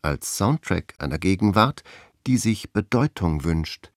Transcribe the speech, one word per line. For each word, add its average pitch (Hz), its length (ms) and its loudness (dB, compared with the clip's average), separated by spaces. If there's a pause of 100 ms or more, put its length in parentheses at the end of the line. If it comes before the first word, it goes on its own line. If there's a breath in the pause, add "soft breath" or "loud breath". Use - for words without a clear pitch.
Als - 360 -4
Soundtrack 101 600 -2
einer 73 220 -6
Gegenwart, 104 640 2 (420 loud breath)
die 127 120 2
sich 110 340 -2
Bedeutung 98 720 0
wünscht 82 540 -2